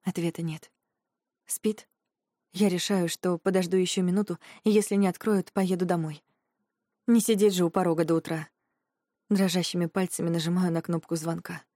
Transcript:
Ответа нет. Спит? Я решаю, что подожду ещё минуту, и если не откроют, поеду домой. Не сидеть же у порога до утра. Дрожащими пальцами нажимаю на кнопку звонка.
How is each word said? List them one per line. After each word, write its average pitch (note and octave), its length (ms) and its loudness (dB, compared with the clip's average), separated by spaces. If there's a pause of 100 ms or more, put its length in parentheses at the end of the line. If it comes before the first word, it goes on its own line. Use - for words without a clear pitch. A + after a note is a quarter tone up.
Ответа E3+ 400 -4
нет. D#3+ 280 -8 (760)
Спит? - 420 -4 (640)
Я G3+ 160 2
решаю, F3+ 400 0
что F3 300 -4
подожду F#3 380 0
ещё F#3 260 0
минуту, F3+ 360 0 (240)
и A3 80 2
если G#3 240 2
не G3 140 2
откроют, F#3+ 440 -2
поеду F#3 340 0
домой. D#3+ 360 -2 (840)
Не A#3 140 6
сидеть G#3 340 4
же F3+ 100 2
у E3+ 60 2
порога E3+ 340 2
до D#3+ 100 0
утра. D#3+ 340 -4 (840)
Дрожащими F3+ 560 0
пальцами F3+ 420 -4
нажимаю E3+ 420 0
на E3 120 -2
кнопку E3+ 340 -4
звонка. E3 480 -8 (100)